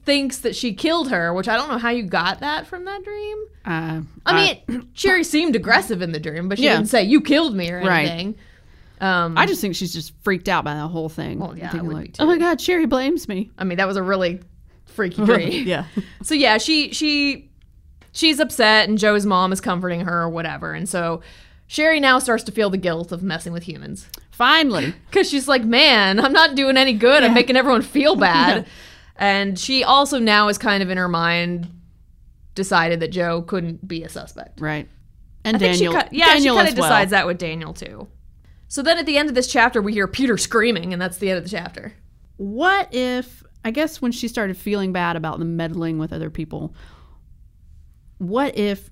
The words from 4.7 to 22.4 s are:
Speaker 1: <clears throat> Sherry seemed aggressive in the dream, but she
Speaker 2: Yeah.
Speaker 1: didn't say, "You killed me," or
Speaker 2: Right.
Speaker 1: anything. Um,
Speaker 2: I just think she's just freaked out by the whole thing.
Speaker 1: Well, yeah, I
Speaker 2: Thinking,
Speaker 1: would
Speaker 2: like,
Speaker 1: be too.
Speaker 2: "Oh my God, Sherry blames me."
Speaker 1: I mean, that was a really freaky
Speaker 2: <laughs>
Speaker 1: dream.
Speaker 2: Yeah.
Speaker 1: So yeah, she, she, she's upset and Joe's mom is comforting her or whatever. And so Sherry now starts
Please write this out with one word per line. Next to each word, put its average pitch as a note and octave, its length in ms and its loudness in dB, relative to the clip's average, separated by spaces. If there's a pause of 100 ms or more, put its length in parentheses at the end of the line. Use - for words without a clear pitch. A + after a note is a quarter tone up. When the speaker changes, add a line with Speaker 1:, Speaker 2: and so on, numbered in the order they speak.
Speaker 1:
<clears throat> - 40 -20
Sherry F#4 300 2
seemed D4+ 320 0
aggressive A3 460 0
in E3+ 100 -4
the D#3 80 -6
dream, D#3+ 280 -8
but G3 100 -4
she B3 60 2
Speaker 2:
Yeah. C4 120 6
Speaker 1:
didn't G#3 120 0
say, A#3 140 4
"You A#3+ 180 4
killed D4+ 340 2
me," F3 160 -4
or F3+ 100 -8
Speaker 2:
Right. F3 280 2
Speaker 1:
anything. F3+ 280 -8 (640)
Um, F3 380 0
Speaker 2:
I - 80 4
just G4 160 -2
think G3 160 -4
she's F3+ 160 -6
just - 300 -12
freaked F#3+ 260 -2
out F3 160 0
by D3 100 -6
the D3+ 140 -6
whole D#3+ 220 -6
thing. D#3 280 -10
Speaker 1:
Well, - 160 -8
yeah, E3 120 -14
I F3 40 -10
Speaker 2:
Thinking, E3+ 180 -6
Speaker 1:
would D#3 80 -8
Speaker 2:
like, - 100 -10
Speaker 1:
be - 60 -20
too. - 100 -4
Speaker 2:
"Oh D#4 40 4
my E4+ 120 4
God, E4+ 220 2
Sherry E4+ 260 0
blames C4+ 420 0
me." G3 300 -6
Speaker 1:
I F#3+ 60 -6
mean, F3+ 120 -4
that F#3+ 120 0
was G3 100 -4
a F#3+ 40 -2
really F#3 380 -2 (460)
freaky G3 380 -4
Speaker 2:
<laughs> - 20 4
Speaker 1:
dream. B3 400 2
Speaker 2:
Yeah. E3 180 -2 (380)
Speaker 1:
So - 120 -4
yeah, B3+ 220 4
she, D4 380 0
she, D4 560 -2 (640)
she's D#4 280 2
upset G#3+ 480 4
and G#3+ 80 0
Joe's G#3 300 2
mom F#3 260 2
is F#3+ 80 -4
comforting F3+ 420 -4
her E3+ 200 -2
or E3 80 -2
whatever. D#3+ 420 -8
And D#3 160 -8
so E3 320 -4 (460)
Sherry D#4 340 2
now C4 200 4
starts B3 240 -2